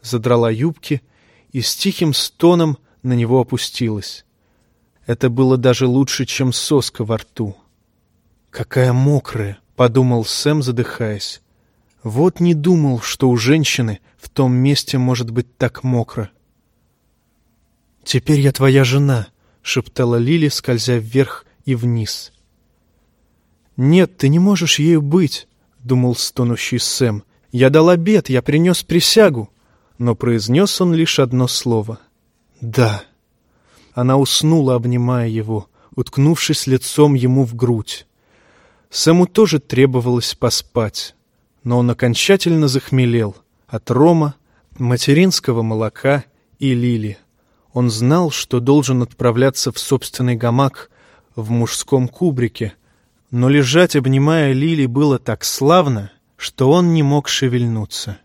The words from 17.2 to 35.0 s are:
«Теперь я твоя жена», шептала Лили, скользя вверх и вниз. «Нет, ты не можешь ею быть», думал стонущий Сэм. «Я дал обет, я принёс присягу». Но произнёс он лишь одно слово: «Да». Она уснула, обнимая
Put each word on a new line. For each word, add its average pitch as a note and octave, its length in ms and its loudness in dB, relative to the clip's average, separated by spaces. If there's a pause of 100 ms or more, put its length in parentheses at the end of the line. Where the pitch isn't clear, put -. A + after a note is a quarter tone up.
«Теперь C#3+ 340 0
я C#3 140 2
твоя C3+ 320 4
жена», C3 420 0 (360)
шептала A#2+ 520 -2
Лили, D3 320 2
скользя B2 520 -2
вверх A#2 460 -2 (200)
и C3 100 -2
вниз. A#2 580 -4 (1400)
«Нет, D#3+ 420 2
ты C#3 100 0
не D#3 100 2
можешь F3+ 400 2
ею D#3 240 2
быть», D3+ 460 -2 (340)
думал B2 320 0
стонущий A#2+ 640 -4
Сэм. A2 460 -4 (260)
«Я B2+ 200 4
дал D#3+ 180 6
обет, F3+ 400 2
я B2+ 140 0
принёс E3 400 0
присягу». E3 680 2 (480)
Но A#2+ 160 0
произнёс A#2+ 680 0
он F3+ 140 2
лишь E3 240 0
одно B2+ 300 0
слово: A2 500 -4 (600)
«Да». A2+ 420 0 (920)
Она B2+ 240 0
уснула, C#3+ 560 0
обнимая B2 540 -2